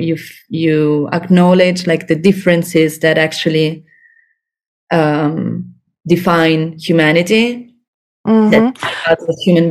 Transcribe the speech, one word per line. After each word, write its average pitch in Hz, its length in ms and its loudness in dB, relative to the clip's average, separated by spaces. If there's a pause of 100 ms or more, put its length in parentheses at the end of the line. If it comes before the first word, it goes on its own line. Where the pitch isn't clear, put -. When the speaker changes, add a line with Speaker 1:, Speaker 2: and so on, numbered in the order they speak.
Speaker 1:
you 160 80 -4
f-, - 320 -20
you 151 640 0
acknowledge, 180 720 2
like, 165 220 -2
the 156 200 0
differences 170 640 0 (140)
that 156 120 2 (100)
actually, 156 580 -4 (1080)
um, 156 840 -2 (400)
define 165 460 0 (280)
humanity, 175 800 0 (580)
Speaker 2:
Mm-hmm. 220 240 2
Speaker 1:
that 226 340 0 (260)
us 165 200 0
as 160 160 -4
human 170 240 4